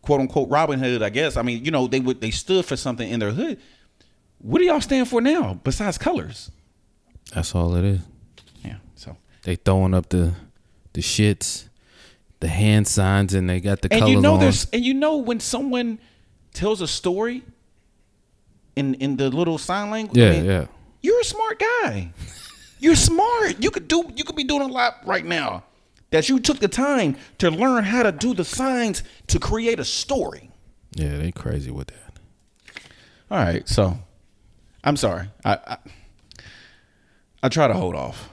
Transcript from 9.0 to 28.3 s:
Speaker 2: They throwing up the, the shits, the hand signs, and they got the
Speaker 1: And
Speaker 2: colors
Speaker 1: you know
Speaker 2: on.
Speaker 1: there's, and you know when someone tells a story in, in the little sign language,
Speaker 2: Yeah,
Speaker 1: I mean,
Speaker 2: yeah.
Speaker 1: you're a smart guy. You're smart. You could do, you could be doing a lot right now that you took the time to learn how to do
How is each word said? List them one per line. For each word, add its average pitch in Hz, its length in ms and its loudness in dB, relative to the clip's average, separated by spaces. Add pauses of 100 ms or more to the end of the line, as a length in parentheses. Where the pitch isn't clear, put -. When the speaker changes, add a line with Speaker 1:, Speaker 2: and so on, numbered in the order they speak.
Speaker 2:
They 90 120 -4
throwing 95 380 2
up 90 160 2
the, 87 240 2 (600)
the - 80 -6
shits, - 680 0 (720)
the 80 80 -2
hand 104 380 4
signs, 98 460 2
and 92 160 2
they 90 120 0
got 101 200 -2
the 92 100 -4
Speaker 1:
And 220 100 4
Speaker 2:
colors - 140 6
Speaker 1:
you - 60 6
know 294 120 6
Speaker 2:
on. - 80 6
Speaker 1:
there's, - 300 4
and 240 120 0
you 262 100 2
know 302 220 2
when 233 240 -2
someone 247 580 -4 (560)
tells 202 280 -2
a 160 60 -4
story 226 560 -4 (1300)
in, 139 200 -2
in 135 200 -4
the 147 140 0
little 165 280 0
sign 202 320 -6
language, 214 280 -2
Speaker 2:
Yeah, 117 100 10
Speaker 1:
I 90 60 6
mean, 78 120 0
Speaker 2:
yeah. 92 200 0 (360)
Speaker 1:
you're 453 200 4
a - 20 0
smart 440 360 -4
guy. 403 520 -2 (680)
You're 302 180 6
smart. 415 680 2
You 415 80 2
could - 160 -8
do, 330 300 0
you 302 80 -8
could 330 100 -12
be 302 80 -4
doing 277 200 0
a 269 40 -2
lot 247 380 -2
right 185 200 -2
now 147 380 -4 (460)
that 156 180 2
you 262 140 2
took 277 180 0
the 202 80 2
time 247 480 0 (220)
to 175 120 2
learn 220 360 2
how 240 180 2
to 202 80 4
do 220 220 -2